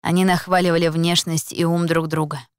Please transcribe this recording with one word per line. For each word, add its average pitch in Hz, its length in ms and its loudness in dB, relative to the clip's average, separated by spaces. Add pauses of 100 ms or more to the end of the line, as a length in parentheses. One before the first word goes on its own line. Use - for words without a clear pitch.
Они 180 220 2
нахваливали 180 640 2
внешность 165 640 -2
и 170 120 -2
ум 170 220 0
друг 165 220 0
друга. 151 320 -4 (180)